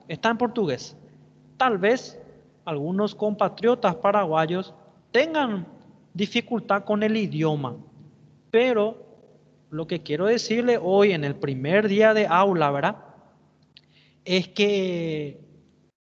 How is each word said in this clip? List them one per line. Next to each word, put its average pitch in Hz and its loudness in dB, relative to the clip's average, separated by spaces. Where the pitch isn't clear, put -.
Está 165 -2
en 233 -2
portugués. 214 -4
Tal 247 2
vez 214 0
algunos 180 -4
compatriotas 214 0
paraguayos 185 0
tengan 262 0
dificultad 202 -2
con 208 0
el 220 2
idioma, 151 -2
pero 226 2
lo 160 -8
que 170 -6
quiero 151 -4
decirle 233 0
hoy 196 4
en 156 -2
el 143 -2
primer 147 0
día 214 6
de 214 2
aula, 170 2
¿verdad? 143 -2
Es 185 0
que 175 -2